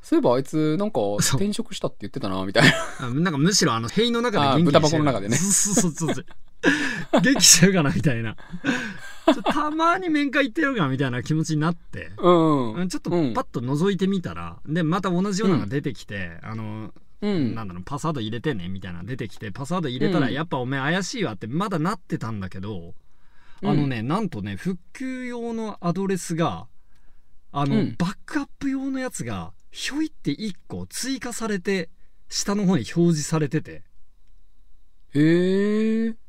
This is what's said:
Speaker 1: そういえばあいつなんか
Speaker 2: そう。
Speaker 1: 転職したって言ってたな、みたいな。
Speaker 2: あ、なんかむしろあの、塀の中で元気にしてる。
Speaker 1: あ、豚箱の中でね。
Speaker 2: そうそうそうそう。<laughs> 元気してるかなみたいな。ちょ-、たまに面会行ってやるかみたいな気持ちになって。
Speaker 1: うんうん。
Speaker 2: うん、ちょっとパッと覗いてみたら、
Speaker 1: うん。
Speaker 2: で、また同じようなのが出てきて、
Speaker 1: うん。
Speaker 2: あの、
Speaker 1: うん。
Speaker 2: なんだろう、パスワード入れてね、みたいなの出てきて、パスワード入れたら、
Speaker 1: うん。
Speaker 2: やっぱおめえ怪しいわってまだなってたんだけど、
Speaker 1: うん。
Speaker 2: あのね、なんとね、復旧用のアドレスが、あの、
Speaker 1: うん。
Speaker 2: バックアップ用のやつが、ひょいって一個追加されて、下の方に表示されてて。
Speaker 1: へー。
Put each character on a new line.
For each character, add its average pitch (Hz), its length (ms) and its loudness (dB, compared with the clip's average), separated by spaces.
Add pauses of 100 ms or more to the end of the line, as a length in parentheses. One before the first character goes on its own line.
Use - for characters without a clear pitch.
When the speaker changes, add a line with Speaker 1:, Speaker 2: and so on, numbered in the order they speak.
Speaker 1:
そ - 140 0
う - 20 8
い - 20 8
え - 20 2
ば 127 140 6
あ 131 40 2
い 139 40 -2
つ 156 340 0
な 202 80 0
ん 220 60 -2
か - 80 0
Speaker 2:
そ 104 160 2
う。 - 20 -4 (200)
Speaker 1:
転 202 160 2
職 - 200 -4
し - 60 -8
た - 80 -2
っ - 40 -2
て - 100 -10
言 101 80 -8
っ - 20 -12
て - 80 -6
た 104 100 -4
な、 95 160 -2
み 98 80 -4
た 110 80 4
い - 20 -2
な。 - 80 4 (360)
Speaker 2:
あ、 - 20 -4
な 160 220 0
ん - 20 -4
か 139 40 -2
む 170 160 4
し 190 120 4
ろ 127 80 2
あ 113 60 0
の、 113 80 -4
塀 233 240 2
の 233 100 0
中 220 180 0
で 143 60 4
元 135 120 4
気 160 60 6
に - 20 6
し - 0 -
て 147 60 6
る。 - 60 8
Speaker 1:
あ、 156 40 10
豚 151 80 6
箱 160 100 2
の 151 60 4
中 120 160 2
で 101 80 -4
ね。 120 80 4
Speaker 2:
そ 196 340 2
う 190 40 2
そ 185 140 4
う - 20 -4
そ 147 200 -2
う - 20 0
そ - 80 -4
う。 - 40 -12 (380)
<laughs> 285 580 2
元 254 140 6
気 190 80 4
し - 160 10
て 185 80 10
る 196 60 6
か 175 100 4
な 139 80 4
み - 100 2
た 139 120 4
い 113 100 -2
な。 107 120 -4 (1000)
ち - 60 2
ょ-、 - 40 -6
た 302 280 0
ま 330 260 4
に 370 120 -2
面 285 220 2
会 277 160 2
行 - 40 -2
っ - 20 -14
て 330 80 0
や 285 80 4
る 262 80 -2
か 160 100 2
み 131 100 0
た 139 100 2
い 123 40 0
な 123 120 -4
気 151 100 0
持 156 100 2
ち 156 120 -2
に 147 60 0
な 165 100 2
っ 170 40 -2
て。 - 420 -12
Speaker 1:
う 175 120 4
ん 151 440 6
う - 40 -6
ん。 175 40 -2
Speaker 2:
う 185 40 0
ん、 180 40 -2
ち 196 80 -6
ょ - 20 -4
っ - 20 -10
と - 80 -6
パ 175 80 2
ッ 156 340 0
と 139 100 -4
覗 147 300 2
い 190 60 -2
て 185 100 2
み 196 140 0
た 170 120 -8
ら、 170 320 -10
Speaker 1:
う 139 60 -6
ん。 - 20 -2
Speaker 2:
で、 175 100 2
ま 165 180 2
た 196 80 -2
同 180 220 2
じ 190 100 0
よ 190 60 2
う - 20 4
な 175 60 6
の 113 60 2
が 101 60 -4
出 139 140 -2
て 139 120 -4
き - 120 -12
て、 87 380 -8
Speaker 1:
う 104 40 -10
ん。 - 20 -8
Speaker 2:
あ 110 60 -6
の、 110 380 -8 (280)
Speaker 1:
う 202 60 -2
ん。 147 280 2
Speaker 2:
な 113 80 -6
ん 104 40 -8
だ 87 60 -8
ろ 90 60 -8
う、 90 60 -8
パ 139 140 -6
ス - 60 -6
ワ 165 60 0
ー - 20 -2
ド 135 80 -4
入 107 100 -4
れ 117 100 -6
て 151 120 0
ね、 117 160 -4
み 98 120 -4
た 95 80 -8
い 87 40 -8
な 85 60 -8
の 87 60 -10
出 123 120 -6
て 120 100 -6
き - 100 -10
て、 107 140 -8
パ 139 140 -8
ス - 80 -6
ワ 185 60 0
ー - 20 -2
ド 151 80 -2
入 196 100 -6
れ 214 120 2
た 175 80 2
ら、 135 80 2
Speaker 1:
う - 20 0
ん。 - 40 -2
Speaker 2:
や 151 100 -4
っ 170 40 -8
ぱ 151 100 -4
お 123 80 -2
め 135 120 -2
え 135 40 -2
怪 170 220 0
し 240 160 -6
い 202 40 0
わ 117 100 -2
っ 95 40 -10
て 113 100 -10
ま 170 220 -2
だ 185 100 -2
な 185 160 0
っ - 40 -12
て - 180 -6
た 120 120 -6
ん 107 100 -6
だ 95 100 -6
け 98 100 -8
ど、 92 340 -8 (680)
Speaker 1:
う - 40 -4
ん。 - 40 2
Speaker 2:
あ 147 40 6
の 143 140 4
ね、 117 160 -2
な 151 160 0
ん 208 100 -2
と 104 120 -6
ね、 101 160 -4
復 180 200 -4 (160)
旧 254 320 -8
用 233 280 -6
の 220 280 -6
ア 170 120 0
ド 190 140 -2
レ 190 100 0
ス 175 180 -6
が、 110 320 -2 (840)
あ 143 140 0
の、 143 100 2
Speaker 1:
う 220 80 6
ん。 113 140 -2
Speaker 2:
バ 170 100 2
ッ 202 80 -4 (100)
ク - 140 -4
ア 277 40 -4
ッ - 40 -8 (120)
プ 277 100 -2
用 269 200 -2
の 269 100 -4
や 254 120 -4
つ - 120 -8
が、 165 300 -6 (180)
ひ - 200 -6
ょ 294 100 -2
い 320 60 0
っ - 20 -4
て - 220 -4
一 214 240 -4 (120)
個 - 200 -6
追 254 320 -4
加 247 140 -6
さ 226 140 -4
れ 202 120 0
て、 190 300 -2 (400)
下 - 260 0
の 208 100 2
方 180 120 6
に 117 60 2
表 - 100 -8
示 170 300 4
さ 160 160 0
れ 151 80 2
て 147 140 0
て。 160 220 -12 (1300)
Speaker 1:
へ 143 60 2
ー。 208 960 4 (140)